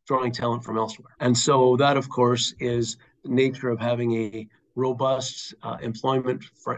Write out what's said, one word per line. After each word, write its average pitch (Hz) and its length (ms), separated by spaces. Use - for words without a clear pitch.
drawing 127 240
talent 120 320
from 110 140
elsewhere. - 420
And 123 180
so 127 400
that, 139 200
of 131 120
course, 123 500
is 120 380
the - 60
nature 131 400
of 117 100
having 120 340
a 110 340
robust, 131 800
uh, 117 180
employment, 131 640
fr-, 117 140